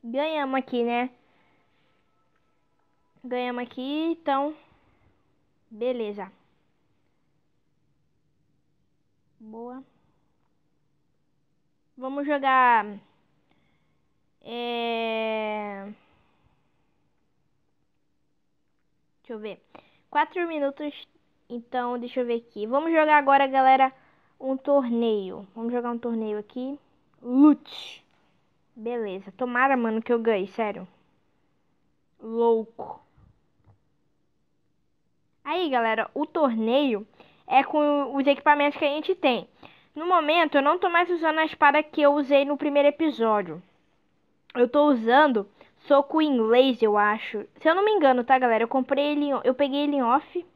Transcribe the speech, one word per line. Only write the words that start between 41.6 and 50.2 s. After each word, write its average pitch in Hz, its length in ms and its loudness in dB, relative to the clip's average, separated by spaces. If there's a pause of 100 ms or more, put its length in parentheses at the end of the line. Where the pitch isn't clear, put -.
que 302 180 -4
eu 285 120 6
usei 285 320 2
no 285 120 -4
primeiro 285 300 2
episódio. 226 760 0 (920)
Eu 240 140 2
tô 294 180 4
usando 240 640 4 (380)
soco 285 340 2
inglês, 254 600 2
eu 208 160 2
acho. 208 480 -2 (140)
Se 311 100 0
eu 330 60 2
não 381 80 0
me 427 80 2
engano, 269 320 2
tá, 262 140 4
galera? 233 260 2
Eu 233 40 -4
comprei 277 440 0
ele 294 140 -2
em, 285 60 -2 (120)
eu 262 100 2
peguei 277 280 0
ele 285 160 0
em 262 60 0
off. 285 420 -2 (100)